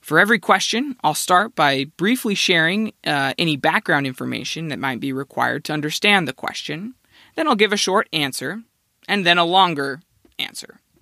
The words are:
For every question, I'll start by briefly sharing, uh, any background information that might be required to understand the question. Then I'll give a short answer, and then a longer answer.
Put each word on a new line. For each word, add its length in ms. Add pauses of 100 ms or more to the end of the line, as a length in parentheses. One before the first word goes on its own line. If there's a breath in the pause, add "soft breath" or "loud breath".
For 180
every 200
question, 640
I'll 100
start 400
by 300 (120)
briefly 380
sharing, 580 (120)
uh, 340
any 180
background 500
information 640
that 100
might 200
be 140
required 520
to 80
understand 540
the 60
question. 640 (420 soft breath)
Then 100
I'll 80
give 180
a 40
short 360
answer, 500 (440)
and 200
then 120
a 60
longer 560 (380)
answer. 420 (220)